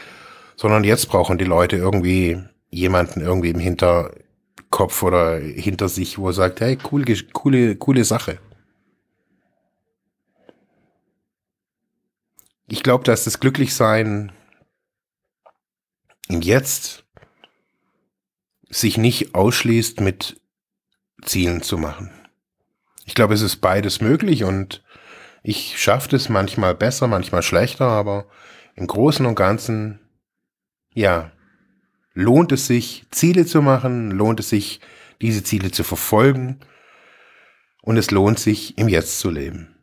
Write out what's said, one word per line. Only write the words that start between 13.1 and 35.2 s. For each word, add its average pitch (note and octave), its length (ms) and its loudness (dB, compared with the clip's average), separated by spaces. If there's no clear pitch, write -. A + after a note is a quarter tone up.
das - 160 -6
Glücklichsein A2 920 0
im E2+ 120 -2
Jetzt - 640 -2
sich A2+ 240 0
nicht A2+ 360 0
ausschließt, A2+ 680 2
mit - 400 -4
Zielen F2 380 0
zu F2+ 160 -4
machen. D#2 320 -8
Ich - 80 -16
glaube, G#2+ 200 4
es G#2+ 80 0
ist G2 140 -2
beides G2 440 -2
möglich C#3 440 0
und F#2+ 380 -4
ich - 380 -8
schaffe B2 280 0
das C3 200 0
manchmal G2 460 0
besser, B2 320 -2
manchmal F2+ 360 -2
schlechter, B2 440 0
aber G2+ 400 -2
im F2+ 120 -6
Großen C3+ 400 2
und A2 100 0
Ganzen, G#2+ 640 -2
ja, F2 380 0
lohnt A#2+ 360 4
es C3+ 160 0
sich, - 440 -2
Ziele E3+ 360 2
zu D#3+ 160 2
machen, B2 480 0
lohnt G#2+ 300 0
es - 80 -10
sich, G2+ 320 -2